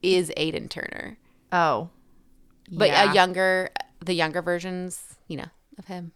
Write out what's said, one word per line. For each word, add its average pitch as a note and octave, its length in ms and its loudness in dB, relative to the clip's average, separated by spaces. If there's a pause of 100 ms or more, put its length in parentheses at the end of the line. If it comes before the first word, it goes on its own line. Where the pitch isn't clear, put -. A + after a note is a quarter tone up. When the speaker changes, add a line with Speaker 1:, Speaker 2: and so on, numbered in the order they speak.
Speaker 1:
is F3+ 340 2
Aidan - 320 -4
Turner. - 500 -12 (340)
Speaker 2:
Oh. D#3+ 380 2 (800)
Speaker 1:
But F3 180 4
a - 20 0
Speaker 2:
Yeah. G3 200 6
Speaker 1:
younger, F#3 580 4 (340)
the F3+ 100 -2
younger E3 260 0
versions, F3+ 760 -6 (120)
you D#3 80 -10
know, D#3+ 120 -12 (300)
of F#3+ 80 -18
him. F3 300 -14